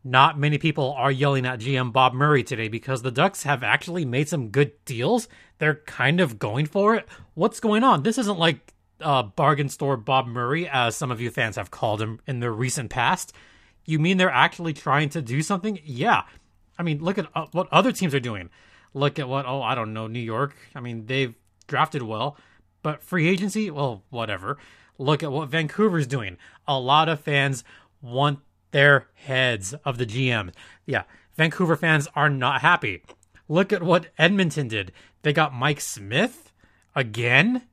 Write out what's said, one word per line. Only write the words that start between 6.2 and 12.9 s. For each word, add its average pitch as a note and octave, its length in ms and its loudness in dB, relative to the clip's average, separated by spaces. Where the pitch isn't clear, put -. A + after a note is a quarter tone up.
of A#2 180 0
going B2 280 -2
for G#3 280 2
it. - 140 -4
What's G#3+ 280 -2
going A3 220 2
on? G#3 200 4
This A3 160 0
isn't G3+ 200 -2
like, E3 360 0
uh, C#3+ 220 2
bargain C#3 480 0
store C#3 260 -2
Bob B2+ 300 0
Murray, B2 420 -4
as C#3 300 0
some C3 120 -4
of A#2 120 -6
you A#2 80 -4
fans A2+ 260 -2
have G2+ 140 -8
called G#2+ 320 -2
him A2 240 -8
in B2+ 140 -6
the A#2+ 100 -4
recent A#2+ 400 -6